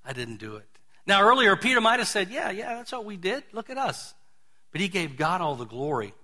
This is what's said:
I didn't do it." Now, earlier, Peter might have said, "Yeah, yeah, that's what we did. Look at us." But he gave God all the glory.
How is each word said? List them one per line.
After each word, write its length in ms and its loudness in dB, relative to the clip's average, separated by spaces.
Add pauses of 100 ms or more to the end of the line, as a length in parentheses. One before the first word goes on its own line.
I 80 -10
didn't 240 -10
do 200 -12
it." 100 -20 (400)
Now, 160 6
earlier, 320 8
Peter 260 2
might 160 4
have 100 -2
said, 220 -2
"Yeah, 220 -4
yeah, 240 -8
that's 160 -14
what 140 -8
we 120 -12
did. 340 -4
Look 200 -10
at 60 -8
us." 360 -4 (580)
But 100 -4
he 60 0
gave 300 -4
God 240 0
all 140 -2
the 100 -8
glory. 480 -4 (100)